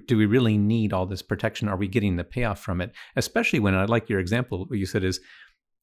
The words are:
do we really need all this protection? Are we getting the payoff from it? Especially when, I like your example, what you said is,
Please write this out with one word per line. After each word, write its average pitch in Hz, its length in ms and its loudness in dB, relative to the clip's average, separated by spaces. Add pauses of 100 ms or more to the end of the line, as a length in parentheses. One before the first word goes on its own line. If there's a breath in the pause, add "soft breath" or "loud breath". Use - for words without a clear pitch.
do 117 100 2
we 107 80 6
really 107 320 4
need 104 360 2
all 92 120 0
this 95 160 -8
protection? 107 480 -4
Are 95 80 -2
we 98 100 -2
getting 101 280 0
the 87 80 -4
payoff 113 360 -4
from 90 220 -4
it? 87 100 -6 (240 loud breath)
Especially - 440 -2
when, 101 160 4
I 95 100 2
like 113 240 0
your 98 100 0
example, 92 460 -2
what - 140 -4
you 95 80 -2
said 98 160 0
is, 92 160 0 (640 soft breath)